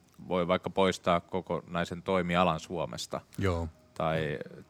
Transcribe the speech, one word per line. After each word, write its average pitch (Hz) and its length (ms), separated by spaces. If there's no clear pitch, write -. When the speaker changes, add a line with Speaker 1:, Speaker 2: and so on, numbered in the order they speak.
Speaker 1:
voi 87 200
vaikka 92 220
poistaa 90 500
kokonaisen 85 840
toimialan 87 580
Suomesta. 76 600
Speaker 2:
Joo. 85 300
Speaker 1:
Tai 78 440